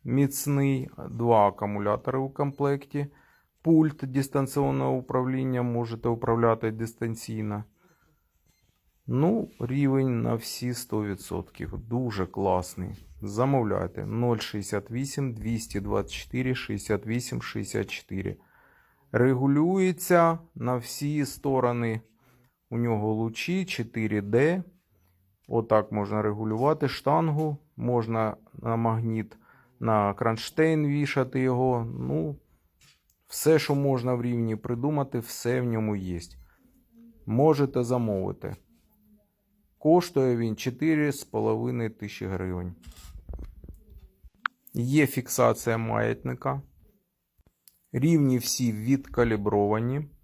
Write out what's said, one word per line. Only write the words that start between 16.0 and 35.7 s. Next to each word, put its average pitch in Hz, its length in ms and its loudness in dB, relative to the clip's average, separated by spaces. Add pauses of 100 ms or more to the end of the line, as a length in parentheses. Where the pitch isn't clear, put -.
чотири, 127 440 -4
шістдесят 104 520 -4
вісім, 120 340 -4
шістдесят 104 500 -6
чотири. 95 460 -8 (760)
Регулюється 165 1300 4 (160)
на 127 220 -2
всі 143 480 -2
сторони. 120 760 0 (680)
У 117 80 -4
нього 110 360 0
лучі 117 520 -2
чотири 110 560 -2
Д. 143 420 2 (840)
Отак 113 440 2
можна 104 300 -2
регулювати 110 680 0
штангу. 151 720 0 (180)
Можна 113 600 0 (160)
на 117 220 -4
магніт, 113 600 -2 (420)
на 104 340 2
кронштейн 151 720 2
вішати 139 520 0
його. 127 460 2 (140)
Ну, 143 400 -4 (880)
все, 156 320 4
що 147 160 0
можна 131 380 2
в 120 80 0
рівні 117 340 0
придумати, 131 640 -2
все 123 420 -2
в 123 40 -2
ньому 110 300 0